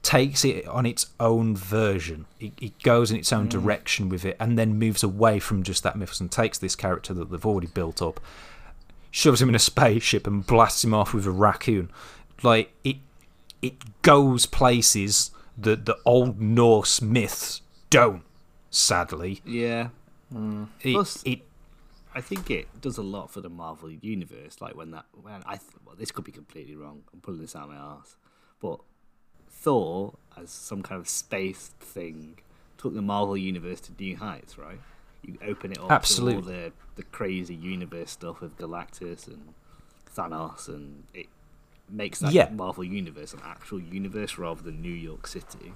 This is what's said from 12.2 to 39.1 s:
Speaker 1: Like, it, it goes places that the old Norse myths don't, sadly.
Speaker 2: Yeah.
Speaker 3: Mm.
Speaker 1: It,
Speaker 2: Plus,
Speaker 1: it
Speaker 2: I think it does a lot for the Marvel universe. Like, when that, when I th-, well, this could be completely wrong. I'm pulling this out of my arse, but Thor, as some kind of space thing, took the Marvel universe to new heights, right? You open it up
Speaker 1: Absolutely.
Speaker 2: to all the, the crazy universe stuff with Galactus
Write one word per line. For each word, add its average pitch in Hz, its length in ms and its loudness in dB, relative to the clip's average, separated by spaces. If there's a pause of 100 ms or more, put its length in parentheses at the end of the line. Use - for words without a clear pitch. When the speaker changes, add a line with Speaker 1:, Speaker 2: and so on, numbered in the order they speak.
Speaker 1:
Like, 117 280 4 (120)
it, 135 140 0 (640)
it - 420 -10
goes 143 420 8
places 113 880 4 (260)
that 110 280 2
the 113 200 0
old 123 340 6
Norse 110 640 6
myths 113 600 -2 (280)
don't, 113 320 6 (480)
sadly. 87 760 -2
Speaker 2:
Yeah. 117 440 -4 (440)
Speaker 3:
Mm. 107 340 -8 (140)
Speaker 1:
It, 135 120 -2
Speaker 2:
Plus, - 320 -2
Speaker 1:
it 127 140 -2 (720)
Speaker 2:
I 127 80 -10
think 190 300 -10
it 92 160 -4 (120)
does 127 180 -8
a 113 60 -8
lot 98 280 -12
for 98 100 -14
the 90 80 -16
Marvel 82 400 -16
universe. 80 720 -12
Like, - 140 -14
when 82 160 -18
that, 80 140 -18 (140)
when 101 260 -20
I 98 120 -12
th-, - 140 -20 (140)
well, - 120 -20
this 107 140 -12
could - 140 -12
be - 60 -18
completely 151 440 -20
wrong. 147 260 -20 (120)
I'm 92 80 -20
pulling 85 200 -14
this 78 140 -18
out 76 80 -16
of 73 60 -18
my 73 80 -20
arse, 73 380 -20 (460)
but 85 180 -10 (680)
Thor, 98 680 -2 (220)
as 87 140 -20
some - 320 -12
kind 95 180 -10
of 82 80 -12
space - 680 -8
thing, 80 580 -16 (400)
took - 160 -6
the 107 80 -6
Marvel 101 360 -2
universe 92 440 -6
to - 180 -18
new 95 180 -10
heights, - 400 -14
right? 82 220 -18 (440)
You - 220 -18
open 98 260 -10
it 92 80 -12
up 92 120 -2
Speaker 1:
Absolutely. 123 520 2
Speaker 2:
to 90 40 -12
all 92 60 -12 (140)
the, 85 40 -12 (260)
the 90 60 -16
crazy 92 520 -8
universe 85 560 -10
stuff 85 300 -14
with 80 160 -16
Galactus 85 720 -14